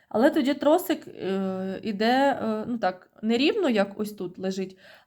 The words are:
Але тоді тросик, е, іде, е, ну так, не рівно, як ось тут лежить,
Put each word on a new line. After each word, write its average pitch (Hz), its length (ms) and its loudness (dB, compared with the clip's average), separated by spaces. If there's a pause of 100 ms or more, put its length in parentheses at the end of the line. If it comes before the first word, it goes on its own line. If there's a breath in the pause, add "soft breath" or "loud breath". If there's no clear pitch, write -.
Але 240 200 4
тоді 294 240 2
тросик, 311 540 2
е, 190 760 -4
іде, 240 580 2
е, 214 260 -2
ну 240 100 -4
так, 185 320 -4 (120)
не 226 160 2
рівно, 349 320 2
як 202 300 0
ось 208 120 -4
тут 180 280 -12
лежить, 190 380 -6 (300 loud breath)